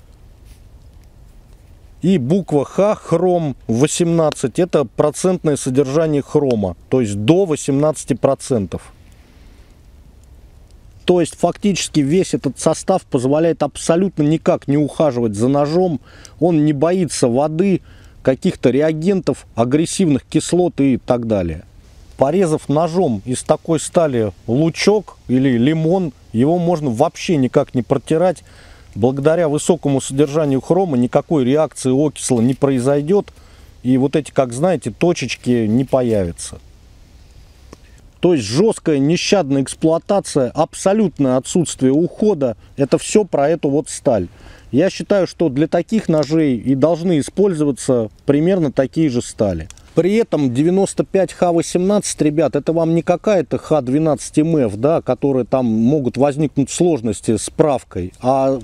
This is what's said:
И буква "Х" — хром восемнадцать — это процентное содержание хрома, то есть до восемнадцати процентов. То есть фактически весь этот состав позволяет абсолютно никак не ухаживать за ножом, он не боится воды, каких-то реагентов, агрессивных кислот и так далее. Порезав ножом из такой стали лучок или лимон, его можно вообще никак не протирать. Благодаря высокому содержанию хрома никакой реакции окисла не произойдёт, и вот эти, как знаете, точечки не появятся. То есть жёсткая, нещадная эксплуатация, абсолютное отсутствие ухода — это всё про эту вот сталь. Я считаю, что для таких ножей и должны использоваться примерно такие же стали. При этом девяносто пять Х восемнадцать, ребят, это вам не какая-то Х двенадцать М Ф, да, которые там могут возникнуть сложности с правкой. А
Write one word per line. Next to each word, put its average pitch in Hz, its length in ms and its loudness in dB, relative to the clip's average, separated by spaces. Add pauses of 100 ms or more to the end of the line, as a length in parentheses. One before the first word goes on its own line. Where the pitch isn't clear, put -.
(2000)
И 185 160 2
буква 147 460 0
"Х" — 196 320 0
хром 170 640 -2 (100)
восемнадцать — 156 920 0
это 175 260 0
процентное 151 720 -2
содержание 143 640 0
хрома, 120 560 -2 (120)
то 131 120 2
есть 101 140 -2 (100)
до 170 200 4
восемнадцати 147 680 -2
процентов. 120 800 -2 (2000)
То 180 160 2
есть 160 160 -2
фактически - 640 -2
весь 147 340 0
этот 135 260 -4
состав - 440 0
позволяет 151 580 0
абсолютно 165 600 -2
никак 156 460 0
не 143 80 2
ухаживать 123 580 0
за 117 140 0
ножом, 151 500 0 (400)
он 160 240 2
не 151 80 2
боится 156 560 0
воды, 156 540 0 (400)
каких-то 135 480 0
реагентов, 156 840 0
агрессивных 143 680 0
кислот 170 560 0
и 139 160 2
так 120 320 -2
далее. 90 360 -2 (520)
Порезав 156 540 0
ножом 156 560 0
из 123 180 -6
такой 156 380 0
стали 123 500 0 (160)
лучок 165 720 0 (100)
или 131 300 2
лимон, 160 560 0 (180)
его 139 260 2
можно 165 320 -2
вообще 156 460 -2
никак - 400 0
не 127 60 0
протирать. 160 640 -2 (500)
Благодаря 139 540 0
высокому 143 500 0
содержанию 139 640 0
хрома 180 340 0
никакой 131 480 0
реакции 135 480 0
окисла 135 480 0
не 123 140 2
произойдёт, 143 800 0 (480)
и 127 160 2
вот 135 180 0
эти, 151 160 -2
как 127 220 -2
знаете, 143 380 -2
точечки 123 760 -2
не 117 180 2
появятся. 113 760 -2 (1600)
То 175 140 4
есть 117 100 -2
жёсткая, 151 540 0
нещадная 139 640 2
эксплуатация, 160 880 -2
абсолютное 160 840 0
отсутствие 131 560 0
ухода — 151 640 0 (220)
это 139 200 2
всё 214 280 2
про 147 240 0
эту 160 200 0
вот 143 200 -2
сталь. 101 400 -2 (420)
Я 160 180 2
считаю, 180 380 0
что 165 220 -2
для 143 180 0
таких 185 420 -2
ножей 151 480 0
и 113 160 -2
должны 160 460 0
использоваться 143 880 -2 (160)
примерно 156 460 0
такие 147 380 -2
же 120 120 -2
стали. 90 460 -4 (260)
При 165 220 2
этом 151 360 0
девяносто 175 520 0
пять 185 280 0
Х 175 200 0
восемнадцать, 180 680 -2
ребят, 151 360 0
это 143 180 -2
вам 165 220 0
не 165 80 0
какая-то 175 560 0
Х 156 220 0
двенадцать 143 580 -2
М 160 180 2
Ф, 117 200 0
да, 143 260 0
которые 131 420 -2
там 131 220 0
могут 120 500 0
возникнуть 139 540 0
сложности 117 640 0
с - 140 -8
правкой. 123 680 -2
А 135 440 0